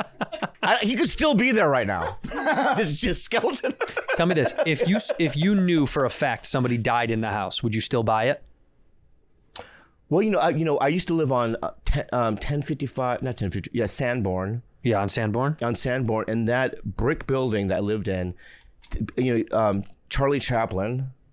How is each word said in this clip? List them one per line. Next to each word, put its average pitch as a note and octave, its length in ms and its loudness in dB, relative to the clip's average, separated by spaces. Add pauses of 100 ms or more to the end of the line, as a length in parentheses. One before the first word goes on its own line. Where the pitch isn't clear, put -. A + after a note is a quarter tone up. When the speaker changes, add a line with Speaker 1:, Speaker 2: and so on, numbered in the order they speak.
(600)
Speaker 1:
I, A3+ 200 4
he A3 140 2
could G#3 140 2
still D4 240 2
be A#3+ 180 4
there G3+ 180 4
right B2 180 2
now. F2+ 360 -2
<laughs> C#4 540 0
Just, D#3 240 0
just - 220 0
skeleton. - 500 0 (220)
<laughs> C5 200 -4
Speaker 2:
Tell E3+ 120 2
me F3 80 2
this, C#3 180 2 (120)
if D#3+ 220 0
you G3+ 100 2
s-, - 200 -2
if D3 180 0
you F#3 200 2
knew F3 320 4
for C#3 180 0
a A#2 40 2
fact - 360 -2
somebody B2 320 0
died A#2 320 2
in A2 120 0
the A2 100 -2
house, G2 320 -4
would A2 100 0
you A2 80 0
still A#2 220 0
buy A2 220 2
it? C#3 180 0 (1700)
Speaker 1:
Well, E3+ 120 4
you G#3+ 80 2
know, F#3 100 2
I, E3 100 2
you D#3+ 160 0
know, D3+ 120 2
I C#3 120 2
used F3 180 0
to E3+ 80 0
live D3+ 160 2
on, A#2 320 2
uh, - 80 -4 (140)
ten, - 260 2
um, A2+ 260 0
ten D3 240 -2
fifty-five, C3 640 -4
not B2+ 140 -4
ten G2 120 -2
fifty, F#2 240 -6
yeah, A2+ 140 0
Sanborn. G#2+ 720 -2 (220)
Speaker 2:
Yeah, G#2+ 180 2
on G2+ 80 0
Sanborn? A#2 520 0
Speaker 1:
On A#2+ 120 0
Sanborn, A#2 540 -2
and A2+ 200 0
that B2+ 360 0
brick A#2 420 -2
building A2+ 440 0
that F#2 80 0
I - 20 0
lived G#2 280 -2
in, F2+ 280 -2 (560)
th-, G#2+ 260 -2
you A#2+ 320 2
know, - 80 0
um, G#2 260 2 (260)
Charlie C#3 300 2
Chaplin, A#2+ 720 -2 (220)